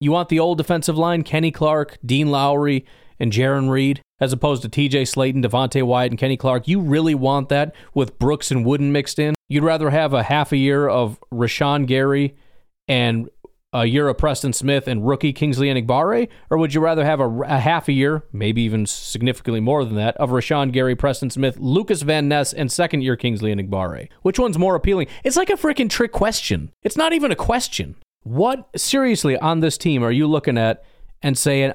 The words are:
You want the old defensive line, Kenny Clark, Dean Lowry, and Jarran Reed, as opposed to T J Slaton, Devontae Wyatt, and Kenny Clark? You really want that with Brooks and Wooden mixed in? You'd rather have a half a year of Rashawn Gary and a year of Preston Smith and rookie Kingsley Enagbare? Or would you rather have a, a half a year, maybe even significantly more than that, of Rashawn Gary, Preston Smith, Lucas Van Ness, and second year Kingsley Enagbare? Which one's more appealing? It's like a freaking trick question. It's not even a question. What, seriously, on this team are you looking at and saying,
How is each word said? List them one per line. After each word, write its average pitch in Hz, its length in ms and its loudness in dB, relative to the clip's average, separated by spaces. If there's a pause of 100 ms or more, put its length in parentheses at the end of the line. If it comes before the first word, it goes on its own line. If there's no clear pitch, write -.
You 143 120 2
want 175 160 0
the 160 100 2
old 165 200 2
defensive 160 380 0
line, 170 260 0
Kenny 160 280 0
Clark, 151 540 -2
Dean 139 260 2
Lowry, 143 540 0 (340)
and 113 140 -2
Jarran 131 380 2
Reed, 135 320 0 (180)
as 131 140 0
opposed 135 280 0
to 117 60 -8
T 143 200 0
J 135 160 2
Slaton, 131 380 0
Devontae 123 400 0
Wyatt, 123 300 0
and 117 60 -6
Kenny 135 180 0
Clark? 127 320 -2
You 185 120 2
really 160 340 2
want 135 340 0
that 147 260 0 (200)
with 135 240 -2
Brooks 147 320 0
and 123 160 0
Wooden 143 260 2
mixed 143 260 -2
in? 151 160 0 (140)
You'd 147 160 0
rather 156 240 2
have 147 240 2
a 123 100 2
half 143 300 0
a 143 60 2
year 139 300 2
of 113 300 0 (140)
Rashawn 139 540 0
Gary 139 500 0 (500)
and 120 440 0 (420)
a 120 120 0
year 139 240 2
of 127 80 0
Preston 135 380 0
Smith 135 340 -2
and 113 180 -2
rookie 139 280 0
Kingsley 139 340 0
Enagbare? 139 600 0 (200)
Or 156 80 0
would 160 160 0
you 156 80 2
rather 160 240 2
have 151 160 2
a, 120 220 0
a 143 160 0
half 156 300 0
a 147 40 0
year, 143 400 0
maybe 110 300 0
even 110 240 0
significantly 113 760 -4
more 131 240 0
than 110 120 -4
that, 110 200 -2
of 131 140 -2
Rashawn 131 420 0
Gary, 127 240 2
Preston 131 320 -2
Smith, 131 300 -2
Lucas 170 440 0
Van 147 240 0
Ness, 147 280 0
and 139 180 -4
second 165 300 0
year 127 140 0
Kingsley 107 380 -2
Enagbare? 95 540 -4 (140)
Which 190 160 -4
one's 233 180 0
more 185 200 2
appealing? 185 320 0 (160)
It's 262 120 0
like 370 140 2
a 392 40 4
freaking 285 360 0
trick - 220 -2
question. 143 580 -2 (120)
It's - 140 -4
not 320 160 0
even 294 180 0
a 175 60 -2
question. - 600 -4 (260)
What, 208 540 -2
seriously, 220 600 0
on 160 240 0
this 156 160 0
team 139 260 0
are 117 100 2
you 147 140 2
looking 147 300 0
at 113 260 0 (380)
and 135 160 0
saying, 135 380 0